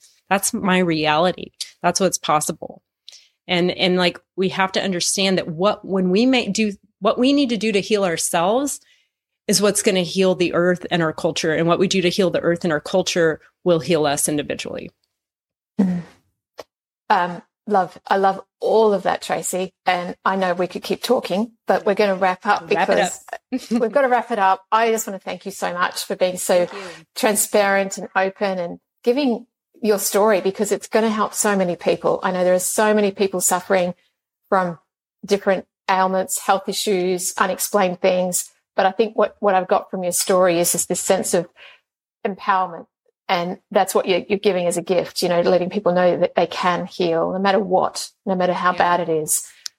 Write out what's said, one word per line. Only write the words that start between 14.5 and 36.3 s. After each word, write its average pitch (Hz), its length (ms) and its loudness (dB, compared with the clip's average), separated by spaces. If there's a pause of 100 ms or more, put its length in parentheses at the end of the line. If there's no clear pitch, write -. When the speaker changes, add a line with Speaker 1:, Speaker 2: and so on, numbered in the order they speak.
Speaker 2:
Mm-hmm. 180 180 0 (1120)
Um, 175 320 0 (240)
love, 190 400 -2
I 202 100 2
love 190 260 0 (180)
all 214 340 2
of 185 80 -2
that, 165 200 -2
Tracy. 180 500 -6 (120)
And 180 400 -2
I 190 120 0
know 185 180 0
we 180 140 -2
could - 140 -10
keep - 200 -6
talking, 226 500 -2 (140)
but 190 180 2
we're 202 100 2
gonna 196 200 2
wrap 185 320 -2
up 202 240 2
Speaker 1:
Wrap 190 180 0
it 190 80 2
Speaker 2:
because 185 360 -2
Speaker 1:
up. - 80 -12 (300)
<laughs> 226 120 0
Speaker 2:
we've 220 100 0
gotta 269 160 2
wrap 240 220 0
it 226 80 -2
up. 190 340 2
I 226 180 2
just 220 160 -2
wanna 196 120 -8
thank 180 260 -10
you 196 80 -10
so 180 220 -6
much 180 300 -4
for 196 120 -6
being 180 220 0
so 180 280 2
Speaker 1:
Thank - 60 -10
you. 185 320 -14 (100)
Speaker 2:
transparent 196 840 0
and 180 180 -12
open 190 420 -2
and 175 200 -8 (260)
giving 247 420 0 (380)
your 208 140 2
story, 202 420 2
because 196 300 -2
it's - 160 -2
gonna 220 240 2
help 214 240 -2
so 208 220 0
many 175 200 0
people. 170 460 0
I 190 80 -2
know 180 140 0
there 180 100 4
are 185 60 4
so 214 340 2
many 208 160 2
people 190 300 -2
suffering 185 540 0 (540)
from 180 300 0 (480)
different 196 400 0 (240)
ailments, 185 480 0